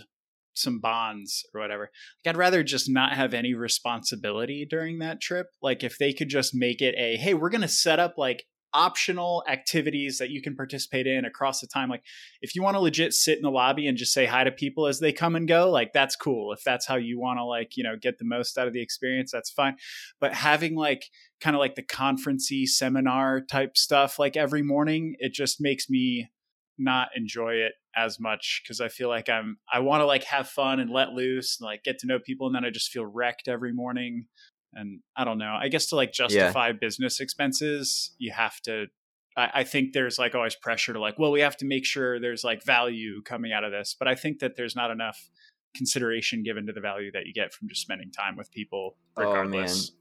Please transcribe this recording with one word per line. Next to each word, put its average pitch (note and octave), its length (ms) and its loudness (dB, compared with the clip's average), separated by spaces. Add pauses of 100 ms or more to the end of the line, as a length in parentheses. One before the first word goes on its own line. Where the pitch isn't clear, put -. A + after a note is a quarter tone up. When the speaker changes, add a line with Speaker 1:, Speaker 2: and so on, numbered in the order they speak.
(540)
Speaker 1:
some A#2+ 260 -2
bonds A2 640 -2 (100)
or G#2+ 60 -6
whatever," G#2 300 -6 (340)
like, E3 100 0
I'd E3 40 -6
rather F3+ 240 6
just C3+ 280 -2
not C3 240 4
have C3 200 0
any B2 200 0
responsibility A#2 1120 -4
during D#3+ 320 -4
that E3 200 -6
trip. F3+ 280 -4 (140)
Like, B2+ 220 0
if A#2+ 140 -6
they C#3+ 140 4
could C#3+ 180 -4
just C3+ 240 0
make B2 260 2
it B2+ 160 4
a, A#2 200 0
"Hey, E3 180 2
we're D#3+ 160 2
gonna G#3 180 0
set D#3+ 300 4
up, E3+ 180 4
like, B2+ 280 0 (300)
optional F3 760 2
activities C#3+ 680 0
that B2+ 100 -4
you C#3 140 -6
can C#3+ 120 -6
participate C3 520 -4
in C3 180 0
across C3+ 360 -2
the B2 60 -10
time." C3 220 -2
Like, B2 140 -6 (400)
if C3 120 -8
you F3+ 80 -2
wanna G3 180 4
legit D#3 340 2
sit D#3 240 4
in D#3 40 -8
the D3 80 2
lobby C3 360 4
and C3 100 2
just A#2+ 160 0
say C3 140 4
hi B2 180 4
to C3 80 2
people C#3+ 340 -2
as C#3 140 0
they D#3 120 4
come E3 240 2
and E3 120 0
go, E3+ 220 6
like, B2 240 2
that's C3+ 220 2
cool. A2 360 -2
If G2+ 120 -10
that's B2 220 0
how C3 100 0
you A#2+ 220 -2
wanna, B2 280 -2
like, A#2 320 -4
you B2+ 60 -2
know, A2+ 120 -4
get B2 220 -2
the A#2 80 -6
most A#2+ 320 -2
out B2+ 80 2
of A#2+ 80 -2
the B2 80 -4
experience, C3 500 -2
that's A#2 180 -6
fine. C#3 260 2 (440)
But C#3 140 2
having, D3+ 400 4
like, D3 300 0 (360)
kinda D3+ 180 4
like C3+ 180 2
the B2 60 -8
conference-y C3+ 840 0
seminar C3 760 2
type C3+ 380 0
stuff, C#3+ 400 4
like, C#3+ 180 2
every D3 260 2
morning, D3+ 560 2
it C3 140 -4
just - 300 -2
makes C#3 260 0
me B2+ 420 2 (460)
not B2+ 400 2
enjoy A#2 380 -4
it A2+ 180 2 (240)
as A2+ 240 0
much A2 460 -4
'cause A#2 160 -8
I A2+ 60 -2
feel B2 200 -4
like A#2 220 -2
I'm, A2 280 -2 (140)
I B2 80 2
wanna, C#3+ 240 4
like, C#3 200 4
have C#3 240 -2
fun C3+ 300 0
and A#2+ 120 0
let B2+ 240 2
loose B2+ 440 0
and, A#2+ 80 -10
like, G#2+ 180 -8
get C3 160 -4
to B2+ 60 -8
know B2+ 140 0
people, C3 260 -6
and B2+ 80 0
then B2 120 0
I A#2+ 40 -2
just A2 200 -6
feel A#2 160 -6
wrecked A#2+ 420 -4
every A#2+ 240 -4
morning. B2 560 -6 (460)
And G2+ 280 -12 (140)
I C3 80 -2
don't A2+ 140 -2
know, G#2+ 200 -4
I B2+ 100 -2
guess D3+ 180 -2
to, E3 100 -2
like, C3 160 2
Speaker 2:
Yeah. - 0 -
Speaker 1:
justify A#2 600 4
business A#2 480 -4
expenses, C#3 960 -2
you A#2 140 -8
have A2 300 -2
to, A2 260 -6 (480)
I, B2 180 2
I C3+ 100 2
think C3+ 300 0
there's, B2+ 240 0
like, A#2+ 160 0
always A#2 220 0
pressure A#2 360 -2
to, A2 80 -4
like, G#2+ 180 -4
"Well, D#3 140 4
we D3 80 6
have C#3+ 180 4
to C#3 60 -6
make C3+ 220 0
sure B2 340 -2
there's, A#2+ 240 -4
like, A2+ 200 -2
value A#2 580 0
coming A#2 300 -6
out G#2+ 120 0
of G#2 80 -4
this." G2+ 260 -6
But C3 100 0
I B2+ 60 4
think D3+ 260 -4
that B2+ 160 -4
there's A#2+ 200 -6
not A#2+ 140 -2
enough A2+ 400 -8 (440)
consideration A#2 680 -2
given G#2+ 240 -6
to G#2+ 60 -8
the G#2 80 -10
value G2+ 320 -4
that G2+ 140 -6
you - 60 -14
get G#2 200 -4
from - 160 -12
just - 140 -8
spending F#2 300 -10
time G2 240 -4
with - 140 -14
people, G2 480 -8 (180)
Speaker 2:
Oh, G#2+ 60 -2
Speaker 1:
regardless G2 680 0
Speaker 2:
man. - 100 -20